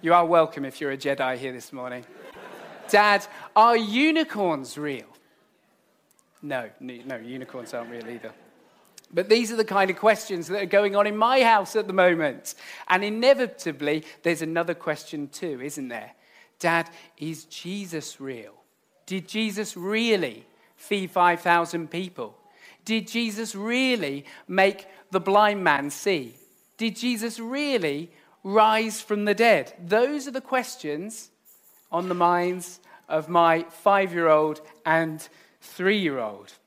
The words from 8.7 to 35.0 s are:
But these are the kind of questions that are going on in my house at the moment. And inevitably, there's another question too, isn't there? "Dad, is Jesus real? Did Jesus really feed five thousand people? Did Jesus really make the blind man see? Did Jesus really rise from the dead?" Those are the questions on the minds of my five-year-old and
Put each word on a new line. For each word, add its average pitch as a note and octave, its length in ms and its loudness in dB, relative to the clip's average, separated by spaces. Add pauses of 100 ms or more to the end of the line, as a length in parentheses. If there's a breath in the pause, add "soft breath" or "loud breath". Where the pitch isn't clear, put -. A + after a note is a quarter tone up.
But F3+ 160 -2
these A3 240 4
are A#3 40 -6
the A3 100 2
kind F#3+ 240 2
of F3 80 -2
questions G3 500 0
that G3 140 -4
are G3 60 -4
going G3+ 280 4
on G#3 120 4
in G#3 100 -4
my B3 240 4
house A3 340 4
at G#3+ 120 -2
the F#3+ 60 -6
moment. E3+ 600 2 (340 loud breath)
And F#3 160 2
inevitably, G#3 1000 0 (180 loud breath)
there's E3 220 0
another E3+ 320 -2
question D3+ 520 -8
too, C#3+ 320 -10
isn't C#3 280 -10
there? A2 240 -12 (480 soft breath)
"Dad, E3 280 0 (300 loud breath)
is D#3 280 -10
Jesus F3 760 -12
real? A#2 320 -14 (540)
Did F#3 200 -8
Jesus G#3+ 480 -6
really F#3+ 680 -2 (320 soft breath)
feed F#3+ 340 -6
five F3 300 4
thousand E3+ 500 0
people? E3 440 -10 (500 soft breath)
Did A3 220 -4
Jesus A3+ 460 -6
really G#3 720 -2 (220 loud breath)
make F#3+ 400 2 (240 loud breath)
the F#3 80 0
blind G3+ 440 4
man C#3+ 280 2
see? C#3 420 -4 (440)
Did A3 180 -4
Jesus A#3 440 -4
really A3+ 680 -4 (340 soft breath)
rise A3 560 2
from G#3 260 -4
the G#3 100 2
dead?" G#3 440 2
Those B3+ 480 0
are C#4+ 40 -12
the B3+ 100 -8
questions G#3 880 -8 (640)
on F3 180 -2
the F3 60 -2
minds F3 640 0 (280 soft breath)
of D#3 220 -4
my E3+ 400 4
five-year-old E3+ 920 2 (220 loud breath)
and D#3+ 460 0 (320 soft breath)